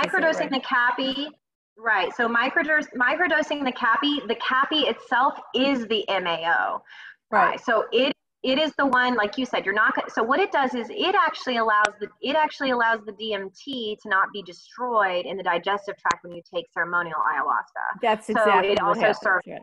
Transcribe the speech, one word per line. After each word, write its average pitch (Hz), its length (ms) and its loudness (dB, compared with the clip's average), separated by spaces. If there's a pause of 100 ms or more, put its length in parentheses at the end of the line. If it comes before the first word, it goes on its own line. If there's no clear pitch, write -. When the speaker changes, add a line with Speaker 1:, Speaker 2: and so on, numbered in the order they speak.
(100)
Speaker 1:
microdosing 320 400 0
Speaker 2:
right. - 0 -
Speaker 1:
the 277 100 -2
caapi, 262 720 0 (480)
right, 214 380 0
so 240 120 0
microdose-, 294 680 0
microdosing 302 680 0
the 254 80 0
caapi, 247 540 0
the 226 80 -2
caapi 262 560 0
itself 254 440 0 (200)
is 254 320 0
the 214 220 -2
M 185 180 -2
A 165 200 -2
O 165 360 0 (500)
I. 214 40 2
Speaker 2:
Right. 196 240 4
Speaker 1:
So 226 320 2
it, 262 200 4 (300)
it 262 160 2
is 311 180 0
the 285 100 2
one, 247 280 2
like 208 240 0
you 254 80 -2
said, 185 180 -2
you're 190 80 0
not 220 220 2
gonna, - 160 -4
so 233 140 -2
what 269 160 2
it 392 100 2
does 269 240 0
is 226 160 -6
it 349 240 0
actually 311 440 0
allows 214 420 4
the, 202 80 -8 (120)
it 262 140 -4
actually 294 360 0
allows 226 360 0
the 214 60 -12
D 208 220 -6
M 190 220 -8
T 226 460 -8
to 220 60 -14
not 196 240 0
be 202 100 -10
destroyed 185 840 -4
in 175 100 -8
the 190 80 -10
digestive 190 520 -2
tract - 280 -6
when 175 100 -14
you 170 80 -14 (100)
take 170 220 -4
ceremonial 170 460 -2
ayahuasca. 135 840 -2
Speaker 2:
That's 220 240 0
Speaker 1:
So 226 60 -4
Speaker 2:
exactly 208 400 4
Speaker 1:
it - 80 2
Speaker 2:
what 185 80 0
Speaker 1:
also 180 120 0
Speaker 2:
happens, 160 220 2
Speaker 1:
serves 190 240 0
Speaker 2:
yeah. 170 160 -12